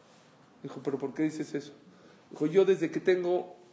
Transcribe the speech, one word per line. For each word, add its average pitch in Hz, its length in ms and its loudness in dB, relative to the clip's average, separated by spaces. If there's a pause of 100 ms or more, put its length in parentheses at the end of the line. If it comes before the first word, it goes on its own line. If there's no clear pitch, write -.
(640)
Dijo, 139 200 -12
"¿Pero 139 140 -2
por 131 160 -6
qué 156 100 -2
dices 151 300 -4
eso?". - 200 -8 (580)
Dijo, - 160 -2
"Yo 185 180 6
desde 170 240 2
que 156 120 -2
tengo 180 540 0 (180)